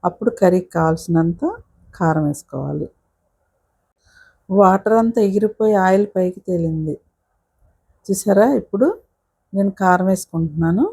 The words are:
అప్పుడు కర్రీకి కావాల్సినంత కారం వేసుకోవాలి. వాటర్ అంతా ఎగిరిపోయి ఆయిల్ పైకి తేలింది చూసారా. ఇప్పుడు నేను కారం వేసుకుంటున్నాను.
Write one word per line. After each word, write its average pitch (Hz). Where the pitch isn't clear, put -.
అప్పుడు 214
కర్రీకి 180
కావాల్సినంత 165
కారం 160
వేసుకోవాలి. 143
వాటర్ 190
అంతా 226
ఎగిరిపోయి 214
ఆయిల్ 196
పైకి 180
తేలింది 160
చూసారా. 196
ఇప్పుడు 240
నేను 196
కారం 185
వేసుకుంటున్నాను. 165